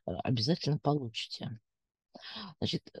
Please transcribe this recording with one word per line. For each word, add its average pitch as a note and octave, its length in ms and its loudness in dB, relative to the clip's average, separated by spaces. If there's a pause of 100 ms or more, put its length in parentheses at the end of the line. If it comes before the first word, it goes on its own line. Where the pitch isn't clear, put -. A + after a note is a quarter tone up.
э, F2 60 -2 (120)
обязательно C#3 540 4
получите. C3 840 -2 (1000)
Значит, - 240 0 (180)